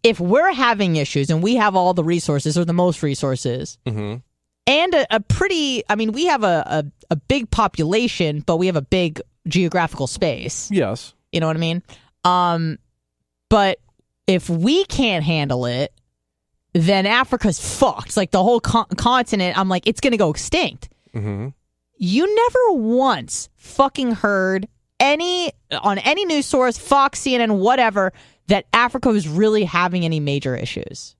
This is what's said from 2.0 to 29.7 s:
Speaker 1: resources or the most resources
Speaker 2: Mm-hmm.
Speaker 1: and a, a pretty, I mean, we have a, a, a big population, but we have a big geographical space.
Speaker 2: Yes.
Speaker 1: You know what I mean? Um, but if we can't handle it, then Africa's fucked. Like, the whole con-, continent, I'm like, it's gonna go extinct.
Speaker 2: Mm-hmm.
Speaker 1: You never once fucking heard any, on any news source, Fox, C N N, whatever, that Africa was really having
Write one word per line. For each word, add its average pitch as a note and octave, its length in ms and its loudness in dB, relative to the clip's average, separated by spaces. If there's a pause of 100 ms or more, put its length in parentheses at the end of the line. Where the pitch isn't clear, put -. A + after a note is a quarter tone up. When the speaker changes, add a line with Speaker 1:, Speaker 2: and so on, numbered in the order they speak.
Speaker 1:
resources D#3+ 520 -2
or F3 60 2
the E3+ 80 -2
most F3 320 0
resources C3 800 -4
Speaker 2:
Mm-hmm. G#2+ 340 -6 (480)
Speaker 1:
and E4+ 260 2
a, C4 240 0
a - 20 2
pretty, D4+ 720 -2
I G#3 60 2
mean, A3 180 -2
we D#4 140 -2
have C4 180 0
a, E3+ 180 2 (460)
a, E3+ 40 0
a - 40 0
big B3+ 340 -8
population, F#3 880 -2
but E3 160 -2
we F3+ 120 0
have F3 100 -2
a C#3+ 40 0
big E3+ 400 -2 (280)
geographical E3 580 0
space. - 640 -4
Speaker 2:
Yes. B2 420 -2 (200)
Speaker 1:
You E3 80 -2
know D#3+ 60 0
what D#3+ 100 -2
I - 20 -4
mean? E3+ 240 -4 (400)
Um, F3 540 2 (720)
but G3+ 300 2 (480)
if F#3 220 0
we A#3+ 360 2
can't G3 400 -2
handle C#3 400 -2
it, B2 260 -4 (840)
then F#3+ 300 2
Africa's A3+ 540 0
fucked. - 580 -2
Like, G3 140 -2
the F#3 100 4
whole A#3 180 4
con-, - 280 0 (100)
continent, A#3 640 0
I'm F#3+ 100 0
like, F3+ 160 -2
it's - 160 0
gonna A#3+ 160 0
go F3+ 140 2
extinct. E3 580 -4 (240)
Speaker 2:
Mm-hmm. G#2 360 -6 (500)
Speaker 1:
You D4 360 0
never A#4 460 2
once A#3 760 0
fucking C4+ 560 0
heard F#3+ 540 0 (320)
any, E4+ 520 0 (200)
on G3 280 -2
any F4+ 260 0
news D4+ 220 0
source, B3+ 320 2
Fox, C#4 400 2
C C4 160 0
N A#3+ 60 2
N, G#3+ 180 2
whatever, G#3 520 2 (360)
that G3 260 2
Africa A#3+ 360 2
was G#3 180 0
really G#3 380 2
having F3 380 0